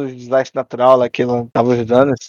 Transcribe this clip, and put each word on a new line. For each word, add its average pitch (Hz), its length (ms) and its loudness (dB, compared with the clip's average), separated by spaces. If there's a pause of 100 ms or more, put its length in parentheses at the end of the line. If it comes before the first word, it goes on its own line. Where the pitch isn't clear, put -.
no 131 100 -10
desastre 123 420 -2
natural 127 400 2
lá 123 120 0
que - 140 -6
ela 123 300 -2
tava 123 200 0
ajudando. 123 400 2 (160)